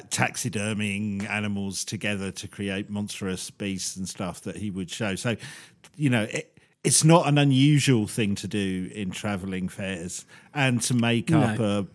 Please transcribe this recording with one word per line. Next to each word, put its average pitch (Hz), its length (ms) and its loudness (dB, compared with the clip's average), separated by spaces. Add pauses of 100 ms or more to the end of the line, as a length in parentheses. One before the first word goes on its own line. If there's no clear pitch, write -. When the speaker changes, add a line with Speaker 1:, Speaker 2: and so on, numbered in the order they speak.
Speaker 1:
taxidermying 104 1160 -2
animals 101 580 -4
together 98 480 -4
to - 160 -12
create 101 420 -6
monstrous 101 640 -6
beasts 98 460 -6
and 95 100 -6
stuff 90 340 -8
that 85 160 -10
he 101 140 -6
would 90 180 -6
show. 101 260 -4
So, 117 200 -2 (600)
you 151 120 2
know, 117 140 2
it, - 340 -8 (260)
it's 143 200 4
not 160 240 8
an 147 100 4
unusual 135 720 6
thing 101 280 0
to 98 120 -8
do 95 480 -2
in 98 160 -6
travelling 95 580 -4
fairs 92 560 -8 (280)
and 131 300 2
to - 100 0
make 117 360 2
Speaker 2:
No. 156 120 4
Speaker 1:
up 113 180 0
a 101 360 0